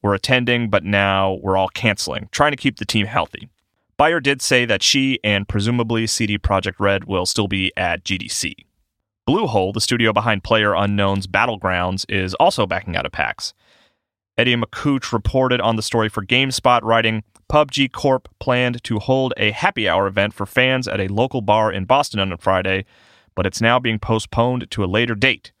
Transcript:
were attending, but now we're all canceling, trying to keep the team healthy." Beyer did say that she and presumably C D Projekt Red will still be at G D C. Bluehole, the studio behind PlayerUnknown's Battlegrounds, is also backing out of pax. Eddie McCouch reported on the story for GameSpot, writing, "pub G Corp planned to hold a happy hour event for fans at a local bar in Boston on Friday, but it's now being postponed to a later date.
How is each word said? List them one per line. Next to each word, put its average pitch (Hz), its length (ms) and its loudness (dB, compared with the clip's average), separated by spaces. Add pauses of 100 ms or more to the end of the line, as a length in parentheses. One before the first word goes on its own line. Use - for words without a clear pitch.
were 101 140 2
attending, 120 560 0
but 98 120 2
now 98 600 0
we're 95 160 2
all 95 100 2
canceling, - 640 -4
trying 147 200 2
to 139 40 -8
keep 135 220 -4
the 104 80 -8
team 107 180 0
healthy." - 460 -6 (460)
Beyer 160 220 4
did 139 240 -2
say 123 220 2
that 107 180 0
she 135 400 2
and 101 240 0
presumably 113 600 0
C 107 200 -2
D 104 100 -2
Projekt 98 440 -2
Red 98 240 2
will 92 220 -2
still 104 200 0
be 95 300 -2
at 87 280 -4
G 95 140 -4
D 87 100 -10
C. - 380 -8 (600)
Bluehole, 110 460 0
the 110 80 -4
studio 113 320 0
behind 104 300 0
PlayerUnknown's 101 840 0
Battlegrounds, 95 800 -2
is 92 260 -2
also 151 320 2
backing 90 300 -4
out - 100 -4
of - 60 -8
pax. - 420 -6 (840)
Eddie 120 200 2
McCouch 135 560 -2
reported 123 480 0
on 113 160 0
the 110 60 -4
story 110 260 0
for 104 180 -6
GameSpot, 123 560 2
writing, 113 400 2 (260)
"pub 151 220 2
G 139 180 0
Corp - 400 0 (120)
planned 123 420 -2
to 110 160 -2
hold 131 380 0
a 104 160 2
happy 123 360 0
hour 95 200 2
event 101 260 0
for 101 100 -4
fans 131 440 0
at 104 120 -4
a 95 60 -2
local 117 340 -2
bar 107 300 2
in 95 140 -4
Boston 131 340 0
on 95 180 -2
Friday, 95 480 0 (520)
but 92 100 -2
it's - 140 -4
now 117 180 4
being 113 220 -2
postponed 117 720 -2
to 104 120 -2
a - 20 -2
later 113 280 0
date. 123 460 0